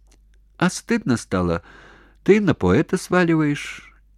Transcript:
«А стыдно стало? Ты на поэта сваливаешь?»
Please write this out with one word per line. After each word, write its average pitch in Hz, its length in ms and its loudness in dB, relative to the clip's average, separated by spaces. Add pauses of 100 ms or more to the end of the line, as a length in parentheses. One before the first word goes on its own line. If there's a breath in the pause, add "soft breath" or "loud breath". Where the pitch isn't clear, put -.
(560)
«А 175 120 0
стыдно 202 480 -2
стало? 87 460 -4 (640 soft breath)
Ты 208 160 4
на 202 140 0
поэта 175 420 0
сваливаешь?» 165 960 -2 (240)